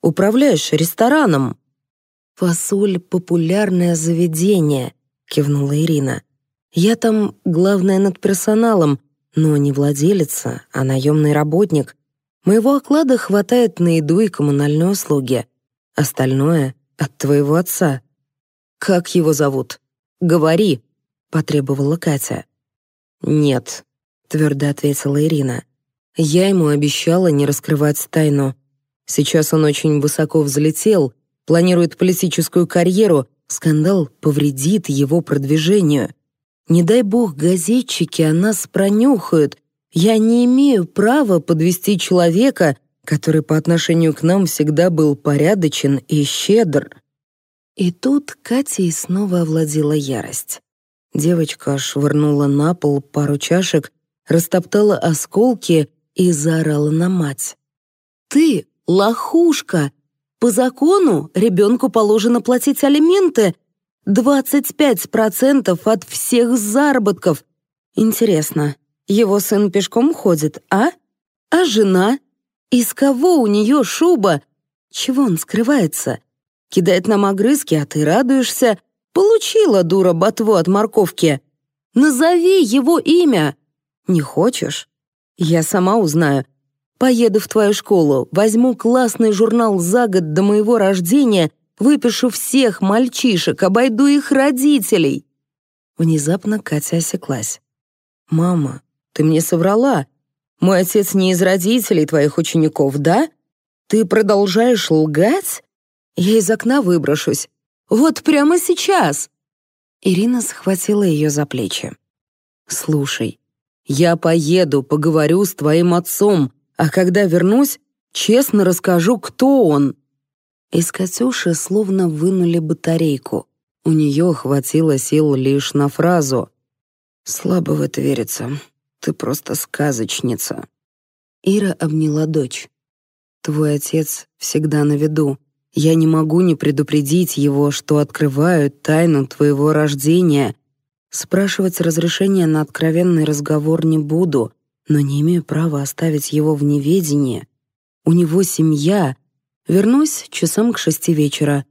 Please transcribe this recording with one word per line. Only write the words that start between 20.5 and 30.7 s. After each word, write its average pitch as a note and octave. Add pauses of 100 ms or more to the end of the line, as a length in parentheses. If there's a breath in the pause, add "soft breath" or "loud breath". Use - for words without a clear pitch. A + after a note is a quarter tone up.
потребовала C#3+
Катя. - (760)
"Нет", C#3+ (440)
твердо C#3+
ответила C#3+
Ирина. C#3 (520)
"Я E3
ему F3+
обещала D3
не C#3+
раскрывать D3
тайну. C#3+ (500)
Сейчас D#3
он D#3
очень D3
высоко D3+
взлетел, D3+ (320)